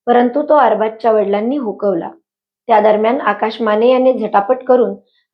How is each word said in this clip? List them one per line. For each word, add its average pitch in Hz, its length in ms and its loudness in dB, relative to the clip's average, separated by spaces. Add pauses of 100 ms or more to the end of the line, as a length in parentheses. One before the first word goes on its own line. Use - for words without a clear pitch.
परंतु 240 360 0
तो 294 120 0
अरबाजच्या 220 580 0
वडिलांनी 214 440 -2
हुकवला. 202 540 -4 (560)
त्या 220 140 2
दरम्यान 214 400 0
आकाश 208 420 -4
माने 220 280 2
याने 254 280 2
झटापट 214 460 0
करून 247 300 0 (400)